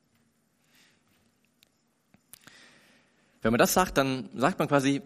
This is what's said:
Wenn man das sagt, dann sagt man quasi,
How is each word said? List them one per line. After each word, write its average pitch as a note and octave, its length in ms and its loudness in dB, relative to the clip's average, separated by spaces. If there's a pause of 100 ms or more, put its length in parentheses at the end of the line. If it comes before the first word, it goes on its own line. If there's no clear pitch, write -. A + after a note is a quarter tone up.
(3500)
Wenn A2+ 100 0
man A#2+ 80 2
das F#3 140 2
sagt, F#3 240 0
dann C3+ 360 -2
sagt D3+ 260 -2
man D3+ 100 -2
quasi, C#3 360 0